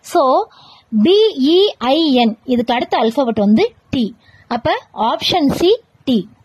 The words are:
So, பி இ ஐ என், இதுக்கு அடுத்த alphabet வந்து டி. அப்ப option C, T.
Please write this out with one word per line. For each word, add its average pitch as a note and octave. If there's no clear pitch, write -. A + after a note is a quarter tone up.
So, -
பி F4
இ G4+
ஐ C#4+
என், A#3
இதுக்கு A#3+
அடுத்த E4+
alphabet A3+
வந்து D#4
டி. A#3+
அப்ப D4+
option C#4
C, F#4+
T. A3+